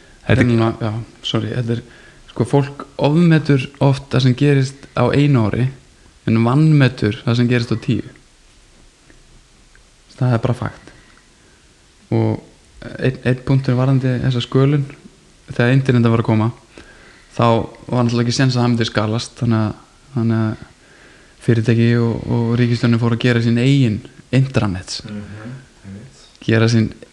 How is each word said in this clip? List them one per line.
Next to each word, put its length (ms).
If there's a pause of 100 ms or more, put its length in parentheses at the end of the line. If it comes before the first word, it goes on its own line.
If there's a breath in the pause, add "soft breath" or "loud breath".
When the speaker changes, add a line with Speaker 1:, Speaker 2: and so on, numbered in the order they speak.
(240 soft breath)
Speaker 1:
Þetta 80
er 40
Speaker 2:
Þetta 60
er 80
núna, 260
já, 160 (280)
sorry, 300
þetta 240
er, 80 (440 soft breath)
sko, 200
fólk 400 (100)
ofmetur 680 (140)
oft 300
það 140
sem 120
gerist 560
á 140
einu 380
ári 220 (580 soft breath)
en 180
vanmetur 760
það 180
sem 120
gerist 240
á 40
tíu. 280 (2000)
Það 220
er 80
bara 140
fakt. 380 (1160 soft breath)
Og 280 (540)
einn, 260
einn 240
punktur 340
varðandi 420
þessa 220
skölun, 440 (640)
þegar 280
internetið 400
var 80
að 60
koma, 180 (840 soft breath)
þá 100 (380)
var 180
náttúrulega 260
ekki 120
séns 180
að 80
það 80
myndi 160
skalast, 480
þannig 240
að, 160 (340)
þannig 320
að 240 (760 soft breath)
fyrirtæki 540
og, 200 (100)
og 300
ríkisstjórnin 460
fóru 180
að 60
gera 180
sín 180
eigin 380 (300)
intranets. 720
Speaker 3:
Mhm, 420 (340)
einmitt. 460 (140)
Speaker 2:
Gera 300
sín, 200 (240)